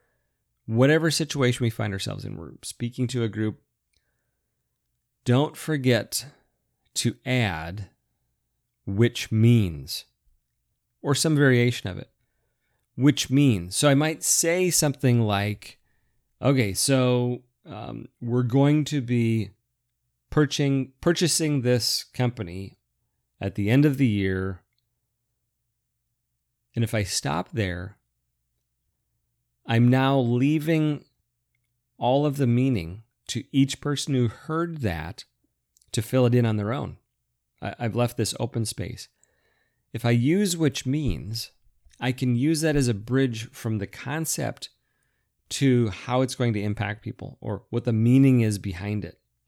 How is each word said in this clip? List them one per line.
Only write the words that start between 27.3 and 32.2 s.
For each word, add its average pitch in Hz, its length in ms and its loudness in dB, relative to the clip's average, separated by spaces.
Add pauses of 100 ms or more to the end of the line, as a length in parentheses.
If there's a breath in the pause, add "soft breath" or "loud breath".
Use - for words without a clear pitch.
there, 92 440 -6 (1700)
I'm 120 240 4
now 135 300 4
leaving 147 880 0 (880)
all 135 300 2